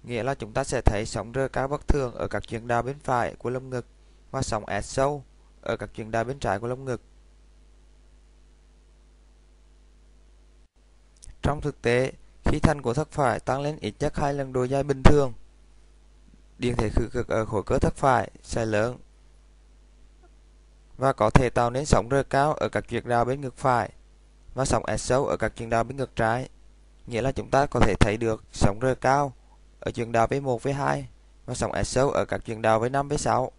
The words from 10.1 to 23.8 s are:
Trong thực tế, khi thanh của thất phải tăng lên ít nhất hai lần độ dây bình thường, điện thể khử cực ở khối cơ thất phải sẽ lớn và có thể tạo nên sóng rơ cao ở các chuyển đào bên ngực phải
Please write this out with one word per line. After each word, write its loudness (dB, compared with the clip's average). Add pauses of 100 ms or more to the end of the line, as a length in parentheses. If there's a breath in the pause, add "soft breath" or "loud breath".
Trong 0
thực -6
tế, 2 (340)
khi 4
thanh 2
của -2
thất -2
phải 2
tăng -2
lên -4
ít -4
nhất -2
hai 0
lần -4
độ 2
dây 0
bình -2
thường, 4 (1200)
điện 0
thể 0
khử 2
cực -2
ở 2
khối -2
cơ 2
thất 2
phải 4 (120)
sẽ -2
lớn 0 (2000)
và 2
có 4
thể 6
tạo 2
nên -4
sóng 4
rơ 2
cao 2
ở -2
các -4
chuyển -6
đào 2
bên -4
ngực -10
phải 2 (640)